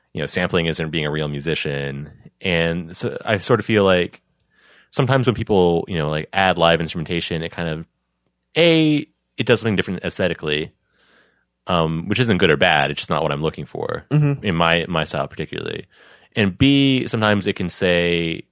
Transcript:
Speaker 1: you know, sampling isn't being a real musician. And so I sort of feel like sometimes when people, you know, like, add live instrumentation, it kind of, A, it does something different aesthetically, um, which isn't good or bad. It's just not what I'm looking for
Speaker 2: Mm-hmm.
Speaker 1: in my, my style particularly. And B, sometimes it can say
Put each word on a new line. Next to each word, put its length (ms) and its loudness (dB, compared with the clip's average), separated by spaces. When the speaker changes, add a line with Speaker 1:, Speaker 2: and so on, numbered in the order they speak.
Speaker 1:
you 80 -6
know, 40 -4
sampling 420 -2
isn't 220 -4
being 160 -2
a 60 -2
real 160 -2
musician. 840 -6
And 540 -2
so 300 -6
I 120 0
sort 220 2
of 60 -4
feel 180 4
like 380 2
sometimes 340 2
when 80 2
people, 540 2
you 100 -6
know, 120 -2
like, 240 -4
add 240 2
live 240 4
instrumentation, 600 -4
it 100 -8
kind 180 -6
of, 160 -8
A, 520 2
it 80 -2
does 160 4
something 140 0
different 280 -2
aesthetically, 680 -2
um, 440 0
which 100 -2
isn't 180 2
good 140 4
or 60 4
bad. 340 2
It's 80 -8
just 100 -8
not 140 0
what 80 0
I'm 100 -4
looking 240 -4
for 460 -8
Speaker 2:
Mm-hmm. 340 0
Speaker 1:
in 100 0
my, 320 2
my 180 -2
style 220 -6
particularly. 600 -10
And 200 2
B, 520 4
sometimes 400 2
it 80 0
can 140 -4
say 840 0